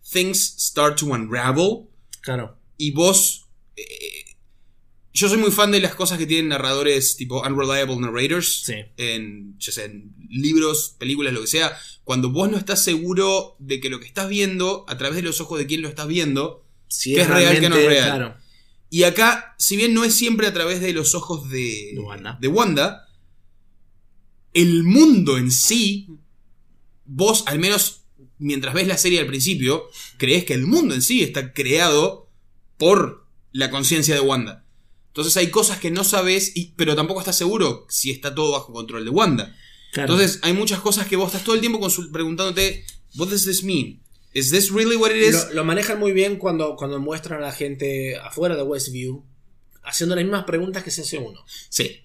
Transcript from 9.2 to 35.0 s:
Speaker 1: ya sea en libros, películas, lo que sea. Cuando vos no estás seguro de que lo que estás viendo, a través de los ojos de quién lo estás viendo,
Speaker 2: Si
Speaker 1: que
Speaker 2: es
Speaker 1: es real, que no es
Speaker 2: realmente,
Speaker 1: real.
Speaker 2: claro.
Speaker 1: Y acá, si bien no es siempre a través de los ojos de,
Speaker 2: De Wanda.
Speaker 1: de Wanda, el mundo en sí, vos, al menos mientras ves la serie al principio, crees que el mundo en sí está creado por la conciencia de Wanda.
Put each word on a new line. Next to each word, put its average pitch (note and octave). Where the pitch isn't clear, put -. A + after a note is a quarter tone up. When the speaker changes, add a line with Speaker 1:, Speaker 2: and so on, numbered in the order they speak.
Speaker 1:
ya -
sea A2
en G#2
libros, D#3
películas, C3+
lo A2+
que A2
sea. D#3+
Cuando B2+
vos F#3+
no G#3
estás G3
seguro F#3
de C3+
que C3
lo B2
que -
estás G3
viendo, F#3+
a C#3
través C#3
de F3+
los E3+
ojos E3
de C#3
quién D#3
lo D#3
estás D3+
viendo, D3+
Speaker 2:
Si -
Speaker 1:
que F3
Speaker 2:
es E3+
Speaker 1:
es D3+
real, E3+
que E3+
no E3
es D3
Speaker 2:
realmente, D3+
Speaker 1:
real. C#3
Speaker 2:
claro. A#2
Speaker 1:
Y E3+
acá, A3
si -
bien A3+
no A3+
es A3+
siempre A3+
a G3
través F3+
de F3+
los D#3
ojos D#3
de, A2+
Speaker 2:
De G2+
Wanda. G2+
Speaker 1:
de B2+
Wanda, E3+
el E3+
mundo G3
en B2
sí, G3+
vos, F#3+
al C#3+
menos G3+
mientras C3+
ves F3+
la F3+
serie F3+
al C#3+
principio, C3+
crees E3+
que C#3+
el B2+
mundo B3
en B2+
sí A#3+
está C3+
creado D#3
por E3+
la C3
conciencia D3
de C#3+
Wanda. B2+